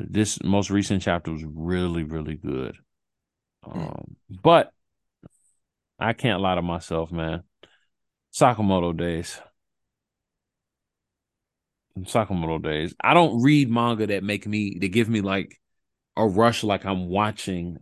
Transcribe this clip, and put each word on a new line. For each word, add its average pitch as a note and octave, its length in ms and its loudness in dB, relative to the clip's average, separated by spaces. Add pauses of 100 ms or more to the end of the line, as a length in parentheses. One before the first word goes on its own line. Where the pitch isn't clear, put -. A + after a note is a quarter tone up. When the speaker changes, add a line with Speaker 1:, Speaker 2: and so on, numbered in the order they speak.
Speaker 1:
this G2+ 360 0
most G2 260 2
recent G2 320 0
chapter E2+ 300 -2
was D#2+ 120 -8
really, E2+ 600 -2
really D#2 320 -6
good. C2 400 -6 (960)
Speaker 2:
Hmm. - 180 -8
Speaker 1:
Um, G1+ 260 -16 (140)
but D3 420 6 (1300)
I A2+ 160 0
can't G2+ 260 0
lie F#2 140 2
to F2 80 0
myself, E2+ 500 -4
man. E2 300 -4 (920)
Sakamoto G2 640 2
days. E2+ 440 -6 (2500)
Sakamoto F2+ 640 -2
days. D#2 400 -4
I C3 120 4
don't C#3 280 4
read C#3+ 280 4
manga A#2 380 0
that G2 140 -2
make G2+ 240 -4
me, G#2 340 -4
that G2 80 -2
give A2 200 0
me, A2 140 0
like, G2 360 -4 (580)
a A2+ 100 2
rush, A2+ 380 4
like G2+ 200 -2
I'm F#2 240 -2
watching F#2 720 -4